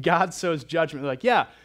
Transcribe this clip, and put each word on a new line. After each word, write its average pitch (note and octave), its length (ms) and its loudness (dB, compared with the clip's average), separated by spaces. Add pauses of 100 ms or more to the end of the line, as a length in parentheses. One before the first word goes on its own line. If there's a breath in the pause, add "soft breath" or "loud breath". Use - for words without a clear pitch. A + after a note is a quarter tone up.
God F3 320 2
sows D#3+ 320 -4
judgment." D3+ 380 -2
They're C#3+ 100 -4
like, C3 100 -10
"Yeah, A3 220 4 (180 loud breath)